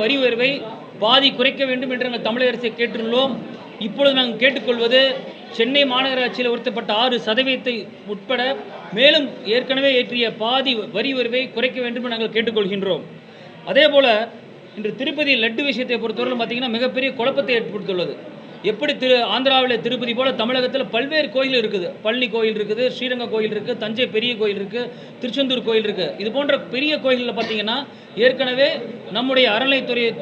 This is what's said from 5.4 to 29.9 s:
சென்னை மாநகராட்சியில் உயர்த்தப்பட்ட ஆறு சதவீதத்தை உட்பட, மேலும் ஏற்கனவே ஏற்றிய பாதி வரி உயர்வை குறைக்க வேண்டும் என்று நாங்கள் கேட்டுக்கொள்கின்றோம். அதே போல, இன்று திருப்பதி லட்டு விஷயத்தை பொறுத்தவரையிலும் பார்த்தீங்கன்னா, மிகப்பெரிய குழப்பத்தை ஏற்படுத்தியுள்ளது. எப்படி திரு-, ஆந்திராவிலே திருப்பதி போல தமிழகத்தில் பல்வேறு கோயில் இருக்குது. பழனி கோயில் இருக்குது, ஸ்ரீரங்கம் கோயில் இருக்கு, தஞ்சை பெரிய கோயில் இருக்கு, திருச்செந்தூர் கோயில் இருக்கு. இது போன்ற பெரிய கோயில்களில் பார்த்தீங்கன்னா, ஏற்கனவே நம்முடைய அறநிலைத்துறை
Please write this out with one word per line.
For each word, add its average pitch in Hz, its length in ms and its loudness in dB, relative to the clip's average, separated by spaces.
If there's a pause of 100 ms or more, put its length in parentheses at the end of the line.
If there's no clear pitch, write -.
சென்னை 262 340 4
மாநகராட்சியில் 247 640 0
உயர்த்தப்பட்ட 226 380 -4 (120)
ஆறு 247 140 2 (100)
சதவீதத்தை 254 500 0 (360)
உட்பட, 247 360 -2 (480)
மேலும் 285 300 6 (280)
ஏற்கனவே 262 440 2
ஏற்றிய 240 420 0
பாதி 262 320 2 (240)
வரி 269 200 0
உயர்வை 247 280 0 (120)
குறைக்க 240 280 0
வேண்டும் 240 180 -4
என்று 240 120 -4
நாங்கள் 220 200 -2
கேட்டுக்கொள்கின்றோம். 202 680 0 (680)
அதே 277 220 8
போல, 269 140 8 (680)
இன்று 214 220 -4
திருப்பதி 277 340 0 (100)
லட்டு 226 240 0
விஷயத்தை 247 320 -2
பொறுத்தவரையிலும் 233 420 -2
பார்த்தீங்கன்னா, 240 340 -4
மிகப்பெரிய 247 340 0 (100)
குழப்பத்தை 262 360 0
ஏற்படுத்தியுள்ளது. 185 580 -2 (580)
எப்படி 285 300 -2
திரு-, 254 240 4 (100)
ஆந்திராவிலே 254 500 4
திருப்பதி 240 340 -2
போல 262 100 2 (120)
தமிழகத்தில் 254 520 0
பல்வேறு 277 380 0
கோயில் 262 300 2
இருக்குது. 196 280 -2 (140)
பழனி 247 320 0
கோயில் 220 240 2
இருக்குது, 214 260 -2 (100)
ஸ்ரீரங்கம் 247 380 -4
கோயில் 220 220 0
இருக்கு, 208 180 -4 (100)
தஞ்சை 220 240 0 (100)
பெரிய 240 240 0
கோயில் 208 200 0
இருக்கு, 208 220 -4 (380)
திருச்செந்தூர் 254 480 -4
கோயில் 220 180 0
இருக்கு. 185 200 -4 (160)
இது 214 140 -4
போன்ற 277 200 0 (180)
பெரிய 294 180 0 (120)
கோயில்களில் 247 340 0
பார்த்தீங்கன்னா, 220 380 -2 (480)
ஏற்கனவே 254 440 4 (480)
நம்முடைய 254 380 4
அறநிலைத்துறை 247 500 0 (180)